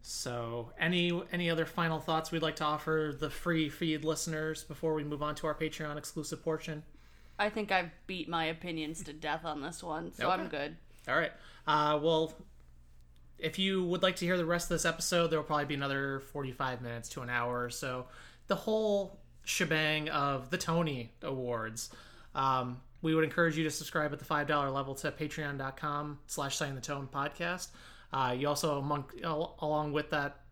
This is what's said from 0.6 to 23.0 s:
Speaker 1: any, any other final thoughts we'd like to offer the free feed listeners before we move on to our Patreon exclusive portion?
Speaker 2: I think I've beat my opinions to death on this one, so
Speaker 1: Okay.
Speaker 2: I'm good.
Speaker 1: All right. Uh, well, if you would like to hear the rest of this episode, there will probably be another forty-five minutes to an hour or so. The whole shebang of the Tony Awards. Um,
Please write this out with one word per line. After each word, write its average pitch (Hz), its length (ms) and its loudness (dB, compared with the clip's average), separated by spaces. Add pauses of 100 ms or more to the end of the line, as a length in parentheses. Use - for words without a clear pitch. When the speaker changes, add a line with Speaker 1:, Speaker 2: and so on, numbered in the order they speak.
Speaker 1:
any, 175 400 4 (140)
any 175 160 0
other 165 160 4
final 160 340 0
thoughts 160 320 0
we'd 160 120 0
like 156 140 0
to 156 80 -2
offer 151 540 2
the 143 120 -2
free 160 400 2
feed 156 340 0
listeners 156 600 -2
before 156 280 -2
we 156 120 0
move 147 180 -4
on 151 140 -2
to 165 100 -4
our 151 80 0
Patreon 156 420 -4
exclusive 151 460 -6
portion? 156 400 -2 (560)
Speaker 2:
I 208 100 4
think 214 240 -2
I've 180 180 4 (160)
beat - 220 -6
my 165 180 0
opinions 160 580 -4
to 147 100 -10
death 160 320 -4
on 151 160 -4
this 165 200 -8
one, 170 300 -4
so 156 180 0
Speaker 1:
Okay. 185 120 2
Speaker 2:
I'm 175 60 -6
good. 151 280 -4 (320)
Speaker 1:
All 131 80 4
right. 160 160 2 (340)
Uh, 151 360 6
well, 160 320 4 (1040)
if 160 200 -2
you 190 260 4
would 180 180 2
like 185 140 4
to - 80 -2
hear 180 120 4
the 175 80 2
rest 170 220 0
of 170 100 0
this 160 80 0
episode, 165 440 4
there 160 100 4
will 151 80 0
probably 147 180 2
be 143 100 -2
another 139 460 0 (120)
forty-five 127 480 -2
minutes 117 300 -6
to 135 120 -8
an 120 60 -6
hour 123 360 0
or 123 40 -4
so. 127 380 -4 (400)
The 196 80 4
whole 208 640 2 (240)
shebang 156 680 2
of 139 400 0
the 180 60 0
Tony 156 640 0
Awards. 120 680 -4 (440)
Um, 127 460 2 (220)